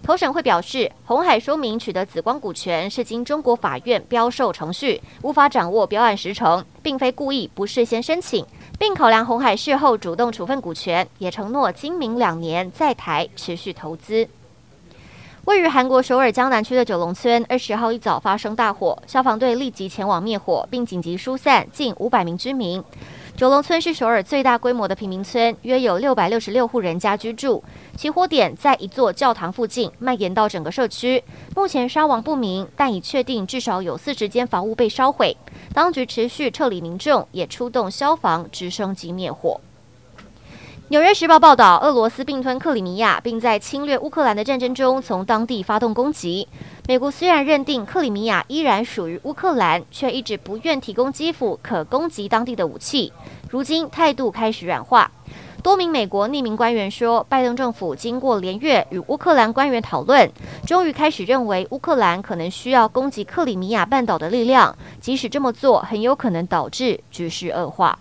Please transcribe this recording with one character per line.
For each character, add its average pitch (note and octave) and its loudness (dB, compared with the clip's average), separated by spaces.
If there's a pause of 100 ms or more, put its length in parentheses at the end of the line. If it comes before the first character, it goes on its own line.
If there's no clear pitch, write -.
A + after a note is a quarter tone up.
投 D#4 2
审 D#4+ 0
会 D#4+ -2
表 G3 2
示， B3 -4 (160)
鸿 C4+ 2
海 D#4+ 4
说 C#4+ -2
明 A#3 -4
取 A#3 -8
得 F#3 -2
紫 E3 -8
光 B3+ -2
股 G3 -8
权 F3 -4
是 A#3+ -6
经 A#3 -6
中 D4 -4
国 B3 2
法 - -2
院 A#3 0
标 A#3 0
售 A#3+ 0
程 D#3+ -8
序， A#3+ -2 (220)
无 C#4+ -4
法 C#4+ 4
掌 F#3 0
握 G#3 2
标 G#3 0
案 A3+ 4
时 G3 -8
程， F#3 2 (180)
并 C#4 -4
非 B3+ 0
故 C#4 -6
意 B3 -6
不 G3+ -6
事 A#3+ 0
先 A#3 -2
申 D#4+ -2
请， - -4 (340)
并 G4+ 0
考 B3+ 4
量 A3+ 4
鸿 A#3 -2
海 B3 2
事 C#4+ 0
后 C4+ 4
主 F3 -6
动 A#3+ 0
处 G3+ -8
分 C4 -4
股 E3+ -8
权， F3 -2 (120)
也 F#3 -6
承 G#3 -8
诺 C4 0
今 D4 -8
明 A#3+ -4
两 F3 0
年 E3+ -4
在 G3 0
台 D#3+ -4
持 F3 -10
续 F#3 -12
投 D#3+ -12
资。 A3 0 (1200)
位 G4 4
于 E4+ 4
韩 C4 2
国 C4 6
首 B3+ 0
尔 B3+ 4
江 B3+ 2
南 A3+ 2
区 B3+ -2
的 A#3+ 4
九 G3 -2
龙 F3 -2
村， A#3 2
二 B3+ 0
十 G#3+ -4
号 A3+ 0
一 A#3+ -4
早 F3 0
发 G3+ 0
生 G#3+ -6
大 A3 0
火， F#3+ -2
消 C4 0
防 A#3 2
队 A#3+ 2
立 C4 -4
即 F#3+ -10
前 G3 -6
往 F3+ 0
灭 G#3+ -4
火， F3+ -2
并 A#3+ -2
紧 F3+ -6
急 E3+ -6
疏 C4 -6
散 C4 2
近 C4 -4
五 A3+ -4
百 G#3+ 2
名 E3+ -6
居 B3+ -6
民。 F#3+ -4 (540)
九 B3+ 2
龙 C#4 4
村 E4 0
是 E4+ -2
首 C#4 -2
尔 A3+ 2
最 C#4 -2
大 B3 6
规 B3 0
模 A3+ -2
的 F#3+ -2
贫 F#3+ -8
民 F#3+ -8
村， A#3 0
约 B3+ 0
有 G#3 2
六 C4 0
百 F#3+ 0
六 A3+ 0
十 G3 -8
六 A#3+ 2
户 A#3+ -2
人 F3+ -2
家 G#3 0
居 A3+ -8
住。 A3+ -2 (320)
起 - -6
火 F4 0
点 G3+ 2
在 C4+ 2
一 G3 -12
座 A3+ 0
教 B3 0
堂 F#3 -6
附 A#3+ -4
近， G#3+ -4
蔓 B3 -2
延 F#3 -2
到 G#3+ 2
整 G3 -4
个 D#3 -6
社 B3 0
区。 B3 0 (320)
目 G4 0
前 B3+ -2
伤 D#4 2
亡 A#3+ 2
不 D4+ -2
明， C4+ -4
但 C4 0
已 F3+ -4
确 C4 -2
定 A3 -4
至 C4 -6
少 F#3+ -2
有 F#3 -4
四 C#4+ -6
十 G#3 -4
间 B3 0
房 G3+ -4
屋 A3 -4
被 A#3+ 2
烧 C4+ 2
毁。 G#3+ 0 (380)
当 E4+ 2
局 C4 -4
持 A#3 -2
续 C4+ -4
撤 D4 -2
离 F#3 -2
民 E3+ -8
众， C4 2
也 F3+ -6
出 - -8
动 A#3 -2
消 C#4+ 0
防、 A3 -2
直 F3+ -10
升 G3 -6
机 F3 -12
灭 F3+ -6
火。 - -4 (1300)
《纽 D4 6
约 F#4+ 8
时 E4 2
报》 D#4+ 10
报 D4+ 12
道， G3+ 10
俄 C#4+ 6
罗 A#3+ 4
斯 B3+ -8
并 C4 -4
吞 C4 -2
克 D#4 0
里 A3 0
米 F#3 -6
亚， G#3 4
并 A3+ -4
在 A3 2
侵 C#4 -6
略 C#4+ 0
乌 D4 -4
克 D#4 0
兰 G#3+ 4
的 G#3+ -4
战 C4 -2
争 B3+ -2
中 C4 2
从 F#3 -4
当 A3+ 0
地 A3+ -4
发 G#3+ 0
动 A3+ 0
攻 B3+ 0
击。 - -4 (400)
美 B3+ 2
国 C#4 0
虽 F4 0
然 D4 4
认 C#4+ 2
定 B3 -4
克 F#4 -2
里 C4+ 0
米 G3+ -4
亚 G#3 0
依 C#4+ -4
然 A#3 2
属 F#3 -6
于 E3+ -8
乌 C#4+ -6
克 F4 -2
兰， F3+ 2
却 B3+ -4
一 C4 -4
直 G#3+ -6
不 G3 -10
愿 C#4 -2
提 G#3 -12
供 C4 0
基 D#4+ -4
辅 A#3 -4
可 F#3 -4
攻 D#4 -2
击 G#3 -8
当 A3+ 0
地 A#3+ -6
的 F#3+ -2
武 C3+ -8
器。 - -4 (360)
如 C4 -4
今 D#4+ -2
态 D#4 2
度 B3 -2
开 A3 -2
始 F#3 -10
软 D3 -4
化。 - 4 (540)
多 F#4+ 4
名 F4 -2
美 C4 0
国 G3+ -2
匿 C#4 -4
名 A3 -4
官 A#3+ 2
员 G3+ -2
说， A#3 0
拜 C4 2
登 A#3+ 0
政 B3 -2
府 F3 -6
经 A#3+ -6
过 B3 0
连 F#3 -6
月 C4 2
与 F3+ -6
乌 C#4 -2
克 E4 2
兰 A3+ 4
官 C4+ 2
员 A#3 0
讨 - -4
论， G3 6 (380)
终 F4+ 2
于 D4+ 0
开 D4+ 2
始 - -6
认 B3 2
为 F#3+ 0
乌 C4+ -6
克 D#4 0
兰 F#3+ 2
可 G3 -6
能 E3+ -6
需 - -6
要 C4 6
攻 C4+ -2
击 G#3+ -8
克 E4 -2
里 A3 -2
米 F#3 -6
亚 G#3 0
半 B3 0
岛 F#3 0
的 D#3 -6
力 A#3 0
量， B3 4 (240)
即 C4 -4
使 B3+ -6
这 C#4+ -4
么 B3+ 0
做 B3+ 4
很 G#3 -4
有 B3 2
可 B3 -2
能 E3+ -2
导 D#3+ -2
致 B3 -2 (100)
局 E3+ -8
势 F3 -10
恶 E3 -4
化。 E3+ 0